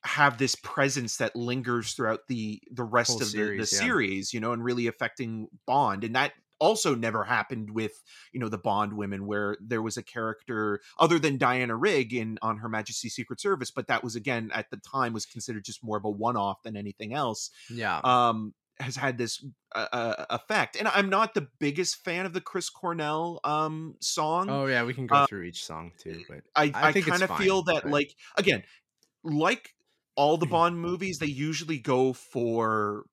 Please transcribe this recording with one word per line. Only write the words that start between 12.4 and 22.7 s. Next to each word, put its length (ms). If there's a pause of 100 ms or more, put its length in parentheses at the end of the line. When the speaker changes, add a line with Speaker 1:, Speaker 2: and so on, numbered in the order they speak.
Speaker 1:
On 160
Her 120
Majesty's 440
Secret 260
Service, 320
but 160
that 160
was, 120
again, 380
at 180
the 60
time, 360
was 140
considered 380
just 180
more 140
of 80
a 40
one-off 540
than 120
anything 380
else. 380 (180)
Speaker 2:
Yeah. 340
Speaker 1:
Um, 520 (240)
has 160
had 240
this, 260 (300)
uh, 160
uh, 400
effect, 440
and 120
I'm 220
not 260
the 120 (120)
biggest 440
fan 220
of 80
the 80
Chris 300